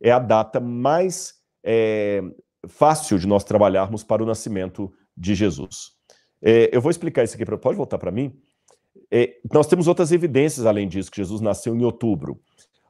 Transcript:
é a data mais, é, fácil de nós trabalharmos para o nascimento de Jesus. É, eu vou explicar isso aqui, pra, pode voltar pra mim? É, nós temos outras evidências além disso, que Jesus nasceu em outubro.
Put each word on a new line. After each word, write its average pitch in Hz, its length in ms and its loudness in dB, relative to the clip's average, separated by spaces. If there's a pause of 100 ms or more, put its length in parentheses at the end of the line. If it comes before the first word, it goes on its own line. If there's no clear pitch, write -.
é 117 100 4
a 127 80 4
data 110 400 0
mais, 139 760 -2 (280)
é, 107 580 0 (460)
fácil 151 500 2
de 87 100 -4
nós 101 160 2
trabalharmos 101 600 0
para 110 180 -2
o 113 40 -4
nascimento 101 640 -8 (240)
de 90 180 -4
Jesus. 92 600 -4 (480)
É, 113 340 6
eu 123 60 2
vou 156 100 0
explicar 165 320 -2
isso - 120 -4
aqui, 113 100 -8
pra, 104 120 -6
pode 139 200 -2
voltar 104 200 -6
pra 87 140 -6
mim? 127 240 -6 (760)
É, - 280 2 (140)
nós 151 160 4
temos 180 200 2
outras 175 240 2
evidências 147 540 0
além 104 220 2
disso, 92 220 -6
que - 80 -18
Jesus 101 220 -6
nasceu 110 360 -2
em 120 80 -2
outubro. 107 580 -4 (480)